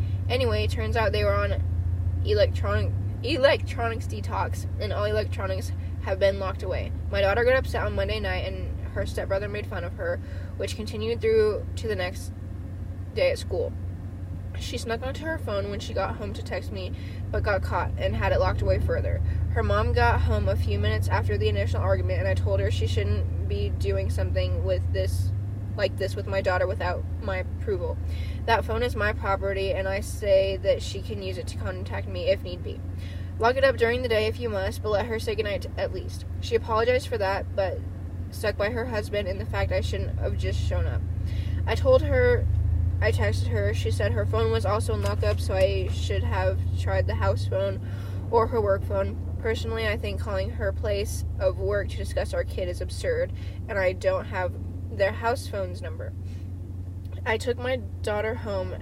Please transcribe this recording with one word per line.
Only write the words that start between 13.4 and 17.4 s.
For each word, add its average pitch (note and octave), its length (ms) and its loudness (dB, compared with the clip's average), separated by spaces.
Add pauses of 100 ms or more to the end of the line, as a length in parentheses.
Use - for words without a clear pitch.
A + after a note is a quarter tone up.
She - 200 -6
snuck A#3 280 -4
onto C#4 200 -6
her D#4+ 120 -2
phone G3+ 320 -2
when G3 120 -6
she - 120 -8
got F#3+ 220 -2
home G3+ 160 -6
to - 100 -8
text F#3+ 300 -6
me, F#3 220 -6 (360)
but G#3 140 0